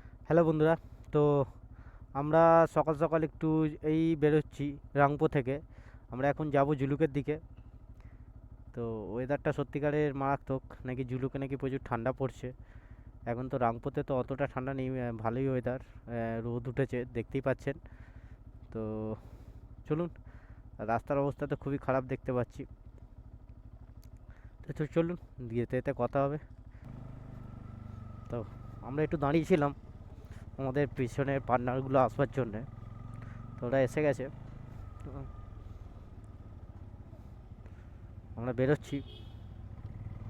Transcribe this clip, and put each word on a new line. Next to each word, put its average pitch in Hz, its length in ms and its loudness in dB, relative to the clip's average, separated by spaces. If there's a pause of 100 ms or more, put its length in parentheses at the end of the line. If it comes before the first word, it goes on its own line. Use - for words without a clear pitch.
(280)
হ্যালো 160 200 8
বন্ধুরা, 156 260 6 (420)
তো 147 80 8 (1000)
আমরা 156 220 8 (320)
সকাল 151 280 4
সকাল 156 260 4
একটু - 200 0 (420)
এই 160 100 6 (200)
বেরোচ্ছি 147 440 4 (340)
রংপুর 143 380 6
থেকে, 131 180 2 (580)
আমরা 127 200 0
এখন 156 120 0 (100)
যাব 139 120 8 (140)
জুলুকের 139 360 4
দিকে। 147 180 0 (1400)
তো 120 80 -4 (300)
ওয়েদারটা 131 440 0
সত্যিকারের 147 540 2 (100)
মারাত্মক, 135 420 0 (240)
নাকি 127 240 -2
জুলুকে 131 320 -2
নাকি 135 180 -2
প্রচুর 131 280 -2
ঠান্ডা 120 300 2
পড়ছে। 127 280 -2 (840)
এখন 120 200 -2
তো 139 120 0
রাংপুরে 117 460 2
তো 143 120 2
অতটা 135 320 0
ঠান্ডা 131 260 -2
নেই, 131 100 0
আহ, 131 80 -2 (260)
ভালোই 120 280 2
ওয়েদার, 127 340 0
আহ, - 60 -20 (540)
রোদ 120 260 -2
উঠেছে 127 260 0 (200)
দেখতেই 131 300 -2
পাচ্ছেন। 135 280 0 (1000)
তো 113 80 -4 (1080)
চলুন, 160 220 0 (840)
রাস্তার 120 320 2
অবস্থা 143 280 0
তো 147 120 2
খুবই 139 220 0
খারাপ 131 180 2 (100)
দেখতে - 240 -4
পাচ্ছি। 123 260 -2 (2000)
তো - 140 -10
চ-, 156 180 -2
চলুন 165 220 2 (380)
যেতে 120 220 0
যেতে 127 140 0 (100)
কথা 123 240 2
হবে। 143 120 0 (1900)
তো 120 80 -4 (500)
আমরা 139 200 -2
একটু 165 180 -2
দাঁড়িয়েছিলাম 147 480 4 (880)
আমাদের 135 240 2 (120)
পিছনের 135 500 0
পার্টনারগুলো 127 580 2
আসবার 120 320 2
জন্যে, 110 220 -2 (960)
তো - 120 -10
ওরা 131 200 4
এসে 156 180 0
গেছে। 135 200 4 (4000)
আমরা 120 220 0
বেরোচ্ছি। 139 380 2 (1300)